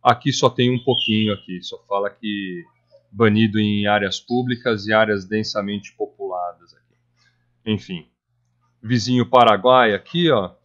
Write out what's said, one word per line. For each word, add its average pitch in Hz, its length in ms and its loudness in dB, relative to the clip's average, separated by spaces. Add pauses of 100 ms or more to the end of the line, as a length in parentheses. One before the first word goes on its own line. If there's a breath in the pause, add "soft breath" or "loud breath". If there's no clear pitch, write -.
Aqui 127 300 0
só 127 180 2
tem 123 240 0
um 120 80 -4
pouquinho 107 520 -2
aqui, 90 280 -12
só - 160 -16 (120)
fala 101 200 -2
que 98 540 -10 (480)
banido 107 480 2
em 104 260 0
áreas 101 360 -2
públicas 120 680 -4
e 110 60 -2
áreas 104 340 0
densamente 104 720 -6
populadas 90 760 -10
aqui. - 220 -20 (720)
Enfim. 95 440 -6 (720)
Vizinho 120 480 -2
Paraguai 120 640 4
aqui, 165 380 -2
ó. 98 340 -2